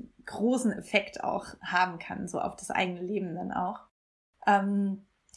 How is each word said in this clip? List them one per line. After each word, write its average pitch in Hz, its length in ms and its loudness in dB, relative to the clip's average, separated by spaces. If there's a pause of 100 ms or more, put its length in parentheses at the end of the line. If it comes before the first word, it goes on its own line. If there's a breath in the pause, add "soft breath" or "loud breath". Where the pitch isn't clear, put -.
(280)
großen 240 440 2
Effekt - 500 -2
auch - 260 -2 (140)
haben 180 380 2
kann, 180 300 -8
so - 100 -4
auf - 160 -4
das - 160 -10
eigene 180 300 -2
Leben 180 340 -4
dann 180 160 -6
auch. - 400 -4 (580)
Ähm, 196 580 4 (320)